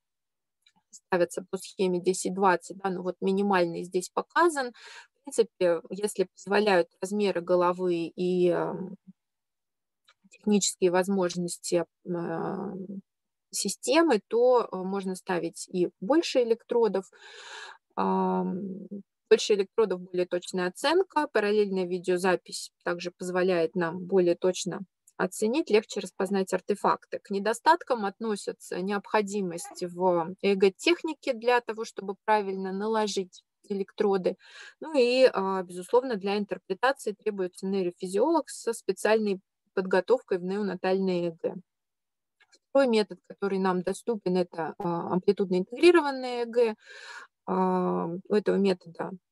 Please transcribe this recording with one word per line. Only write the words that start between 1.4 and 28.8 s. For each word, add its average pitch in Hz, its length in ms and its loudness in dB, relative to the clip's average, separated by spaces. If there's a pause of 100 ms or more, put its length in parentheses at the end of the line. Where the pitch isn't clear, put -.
по 190 80 -6
схеме 185 420 -2
десять 185 340 -2
двадцать, 185 440 0
да, 190 120 -4
ну 180 120 -6
вот 180 180 -6
минимальный 190 640 0
здесь 180 260 -6
показан, 285 600 0 (520)
принципе, 185 560 0 (100)
если 196 340 -4 (100)
позволяют 196 540 2 (120)
размеры 196 400 0
головы 180 680 0 (100)
и, 180 340 2
ам, 165 460 -4 (1300)
технические 196 600 0
возможности, 175 960 0 (240)
ам, 170 680 -6 (720)
системы, 262 800 2
то, 240 340 4 (100)
э, 185 40 -8
можно 190 400 -4
ставить 170 520 -6
и 180 220 0 (100)
больше 269 420 2
электродов. 226 680 0 (840)
Ам, 185 920 -2 (420)
больше 226 240 2
электродов, 196 480 -2
более 180 240 -4
точная 180 420 -4
оценка, 302 640 0
параллельная 208 540 2
видеозапись 180 840 -2 (120)
также 175 280 -4
позволяет 180 640 0
нам 175 240 -2
более 180 360 2
точно 185 440 -2 (380)
оценить, 220 520 -2
легче 214 300 2
распознать 190 540 -2
артефакты. - 680 -2
К - 100 -20
недостаткам 226 760 0
относятся 196 760 -6